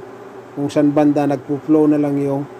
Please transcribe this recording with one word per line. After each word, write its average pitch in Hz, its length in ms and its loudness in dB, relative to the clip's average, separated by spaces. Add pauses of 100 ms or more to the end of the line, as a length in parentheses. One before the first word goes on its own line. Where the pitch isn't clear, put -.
(580)
Kung 143 100 -2
saan 147 240 2
banda, 147 320 2
nagpo-flow 143 640 0
na 151 140 2
lang 143 180 -2
yung 139 240 -2 (160)